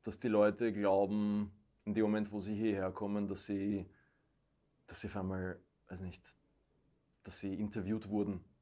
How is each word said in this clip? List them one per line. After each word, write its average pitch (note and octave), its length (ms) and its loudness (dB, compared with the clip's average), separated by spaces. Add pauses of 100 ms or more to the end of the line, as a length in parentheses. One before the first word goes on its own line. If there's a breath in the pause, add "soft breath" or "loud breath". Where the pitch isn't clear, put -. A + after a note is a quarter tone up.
dass G#2 160 -8
die - 80 0
Leute G#2+ 460 6
glauben, G#2 760 2 (340)
in G#2 80 -2
dem A2 100 4
Moment, G#2+ 280 2
wo G#2 100 -6
sie G#2 120 -6
hierher G2+ 380 0
kommen, G2+ 360 -2
dass G2 180 -6
sie, G2+ 400 -2 (1000 soft breath)
dass - 140 -12
sie A2 60 -8
auf G#2 100 -6
einmal, F#2 400 -4 (300)
weiß F#2 140 -10
nicht, F2 200 -10 (1000)
dass - 160 -12
sie G2 160 -4
interviewt G#2 540 -4
wurden. G2+ 340 0 (180)